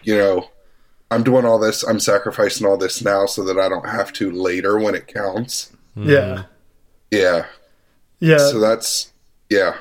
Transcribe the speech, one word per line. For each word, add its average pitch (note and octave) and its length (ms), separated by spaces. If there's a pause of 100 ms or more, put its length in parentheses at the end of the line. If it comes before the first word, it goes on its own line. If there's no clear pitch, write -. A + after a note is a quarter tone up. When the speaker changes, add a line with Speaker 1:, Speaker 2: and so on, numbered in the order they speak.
Speaker 1:
you G#2+ 120
know, G2 320 (640)
"I'm A2+ 120
doing B2+ 220
all A2+ 140
this, G#2+ 240
I'm A2 180
sacrificing G#2 680
all G2 100
this F#2 260
now G2+ 240
so G2 180
that F#2 140
I F#2+ 100
don't F2+ 200
have A2+ 260
to G2 160
later F#2 480
when G#2+ 160
it F#2 120
counts." G#2 640 (260)
Speaker 2:
Mm-hmm. G#2+ 140
Speaker 3:
Yeah. F#2+ 320 (680)
Speaker 1:
Yeah. F2+ 360 (760)
Speaker 3:
Yeah. D#3+ 180
Speaker 1:
So C#3+ 220
that's, - 520 (360)
yeah. F#2+ 320